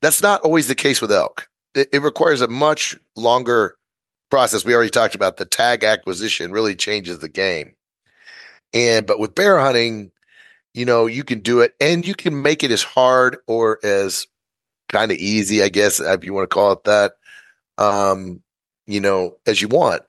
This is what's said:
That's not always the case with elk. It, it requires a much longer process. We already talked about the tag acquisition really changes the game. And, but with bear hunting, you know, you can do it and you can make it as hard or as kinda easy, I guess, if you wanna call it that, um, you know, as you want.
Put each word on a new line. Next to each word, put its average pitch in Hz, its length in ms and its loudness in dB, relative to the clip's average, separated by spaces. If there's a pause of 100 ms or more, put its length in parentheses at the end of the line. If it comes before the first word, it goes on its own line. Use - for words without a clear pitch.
That's 156 200 0
not 202 200 2
always 160 260 0
the 131 80 -2
case - 260 0
with 107 100 -2
elk. - 380 -2 (240)
It, 139 200 0
it 143 80 2
requires 147 400 0
a 123 60 0
much 147 500 -2 (180)
longer 117 600 0 (540)
process. 113 360 2
We 117 100 0
already 117 140 2
talked 113 260 0
about 98 220 -2
the 95 80 -8
tag 117 380 0
acquisition 101 680 -2
really 104 240 -2
changes 90 440 -6
the 78 100 -12
game. 87 460 -4 (1000)
And, 113 340 2
but 104 120 0
with 107 160 -6
bear 196 240 4
hunting, 117 520 -2 (640)
you 120 120 -6
know, 117 200 4
you 117 180 -6
can 123 160 -6
do 120 220 2
it 120 180 2
and 170 260 0
you 196 80 -6
can 151 280 -6
make 151 200 0
it 131 100 0
as 104 120 0
hard 127 540 2 (100)
or 113 360 0
as 98 440 -2 (640)
kinda 107 280 0
easy, 101 460 0
I 101 60 2
guess, 101 320 0
if 92 240 -2
you 95 80 -10
wanna 95 140 -4
call 98 260 2
it - 100 -8
that, 104 300 2 (640)
um, 98 680 -2 (420)
you 101 140 -4
know, 95 380 -2 (100)
as 107 140 0
you 104 80 -4
want. 123 400 2